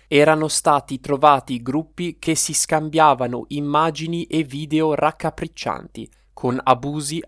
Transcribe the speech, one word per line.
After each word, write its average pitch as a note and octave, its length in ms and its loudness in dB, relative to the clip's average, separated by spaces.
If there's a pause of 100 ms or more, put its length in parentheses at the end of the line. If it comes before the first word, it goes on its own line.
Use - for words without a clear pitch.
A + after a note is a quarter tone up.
erano D#3 400 4
stati C#3+ 500 0
trovati C#3 640 2
gruppi D#3+ 580 -6
che E3 160 -2
si - 200 -2
scambiavano D3 920 2
immagini D3+ 760 -2
e D#3+ 200 -2
video D3+ 500 -2
raccapriccianti, C#3 1160 -6 (220)
con B2+ 320 -2
abusi C#3+ 640 -2